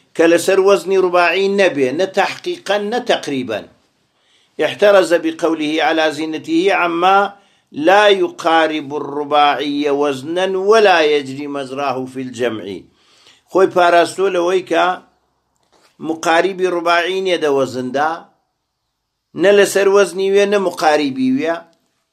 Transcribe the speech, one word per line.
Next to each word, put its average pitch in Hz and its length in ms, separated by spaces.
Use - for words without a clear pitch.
کە 160 160
لەسەر 185 360
وەزنی 190 360
ڕوباعی 180 440
نەبێ، 143 280
نە 185 80
تەحقیقەن، 190 760
نە 247 80
تەقریبەن. 123 560
احترز 180 460
بقوله 160 500
على 160 180
زينته 156 440
عما 175 380
لا 202 160
يقارب 160 640
الرباعي 143 880
وزناً 147 440
ولا 208 300
يجري 139 340
مجراه 131 400
في 131 140
الجمع. 110 380
خۆی 185 240
پاراستۆ 175 500
لەوەی 175 340
کە 170 160
مقاریبی 170 640
ڕوباعی 170 500
نیە 180 180
دە 147 140
وەزندا، 127 520
نە 196 160
لەسەر 196 380
وەزنی 190 380
وێ، 202 200
نە 208 140
مقاریبی 147 720
وێ، 160 180